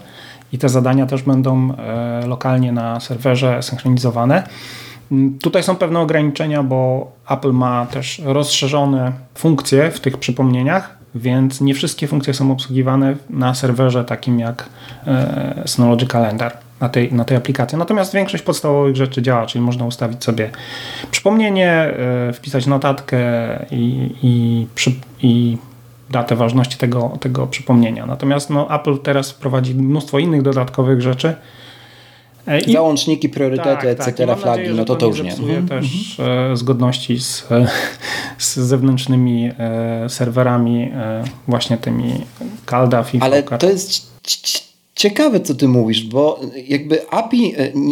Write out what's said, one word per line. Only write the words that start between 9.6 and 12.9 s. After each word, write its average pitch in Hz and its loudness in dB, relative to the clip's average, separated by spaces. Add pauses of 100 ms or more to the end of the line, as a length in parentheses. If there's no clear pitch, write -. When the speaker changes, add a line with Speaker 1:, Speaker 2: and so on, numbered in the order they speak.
Speaker 1:
w - -10
tych 135 -2
przypomnieniach, 131 0 (180)
więc 131 0
nie 139 4
wszystkie 143 -4
funkcje 143 -2
są 135 2
obsługiwane 131 2 (140)